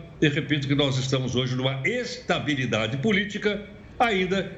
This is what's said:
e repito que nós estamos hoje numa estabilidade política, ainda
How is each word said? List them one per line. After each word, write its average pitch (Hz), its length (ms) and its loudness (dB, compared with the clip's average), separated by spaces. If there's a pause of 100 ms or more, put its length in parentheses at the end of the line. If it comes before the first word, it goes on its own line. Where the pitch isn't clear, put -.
(200)
e 160 80 6
repito 143 380 0
que 143 80 2
nós 135 240 2
estamos 127 380 0
hoje 127 180 0
numa 131 300 0
estabilidade 131 1120 0
política, 202 680 0 (340)
ainda 190 600 2